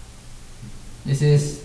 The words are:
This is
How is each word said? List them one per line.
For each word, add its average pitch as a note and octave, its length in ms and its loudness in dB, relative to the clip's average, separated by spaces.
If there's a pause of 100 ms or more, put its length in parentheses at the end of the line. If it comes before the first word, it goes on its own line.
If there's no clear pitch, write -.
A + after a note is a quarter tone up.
(1040)
This C#3 160 0
is D3 240 6 (220)